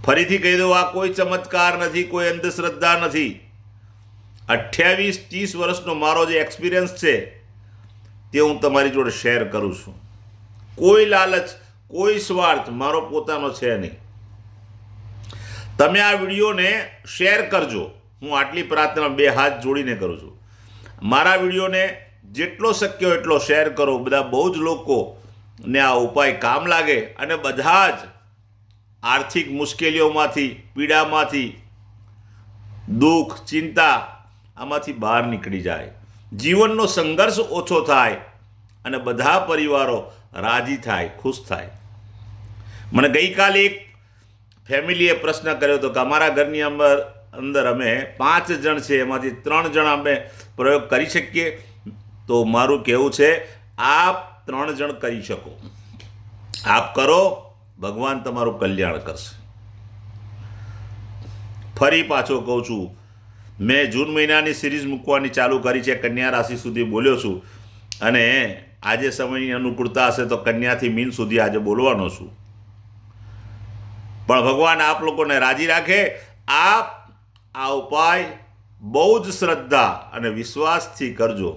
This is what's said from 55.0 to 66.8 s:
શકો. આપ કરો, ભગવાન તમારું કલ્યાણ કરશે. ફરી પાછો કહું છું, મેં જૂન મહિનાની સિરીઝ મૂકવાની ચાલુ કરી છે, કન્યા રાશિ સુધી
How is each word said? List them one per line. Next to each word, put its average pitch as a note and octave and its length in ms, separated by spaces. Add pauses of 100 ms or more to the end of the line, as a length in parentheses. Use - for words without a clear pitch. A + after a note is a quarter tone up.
શકો. - 280 (1120)
આપ - 300
કરો, C#3 280 (560)
ભગવાન A#2 440
તમારું A#2 360
કલ્યાણ F#2+ 400
કરશે. - 340 (2500)
ફરી D#3+ 240
પાછો C3+ 380
કહું A#2+ 220
છું, A2+ 220 (760)
મેં B2 320
જૂન D3 220
મહિનાની D#3 400
સિરીઝ C#3+ 320
મૂકવાની C#3 440
ચાલુ C3 300
કરી B2 220
છે, B2+ 140
કન્યા B2 340
રાશિ A#2+ 280
સુધી A#2+ 260